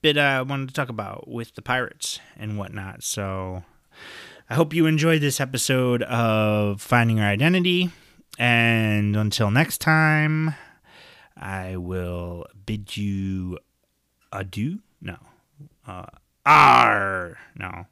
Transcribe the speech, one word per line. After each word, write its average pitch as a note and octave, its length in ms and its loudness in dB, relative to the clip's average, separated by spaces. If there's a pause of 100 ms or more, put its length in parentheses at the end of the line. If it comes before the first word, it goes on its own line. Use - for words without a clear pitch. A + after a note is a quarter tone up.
bit D3+ 160 2
I C#3 240 2
wanted C3+ 260 -6
to C3 60 -16
talk C3+ 140 -4
about G#2 400 -10
with A#2 260 -10
the - 80 -16
pirates - 580 -6 (160)
and G#2+ 220 -8
whatnot. G2 440 -12
So F#2+ 640 -6 (840)
I - 60 -6
hope D#3 200 2
you E3 120 4
enjoyed D#3 340 2
this C#3+ 200 0
episode B2+ 640 0
of G#2+ 760 0
Finding A#2 380 4
Your G#2 80 2
Identity. F3 640 2 (480)
And A2+ 760 2
until G#2+ 360 0
next C3+ 280 0
time, D#3 760 2 (840)
I F#2 400 -8
will F2 680 -8 (200)
bid G#2+ 300 -8
you F#2+ 640 -4 (760)
adieu. G#2 480 -6 (200)
No. F2+ 160 -12 (680)
Uh, F#2 200 -14 (400)
ar. C3+ 920 6 (180)
No. F#2 360 -12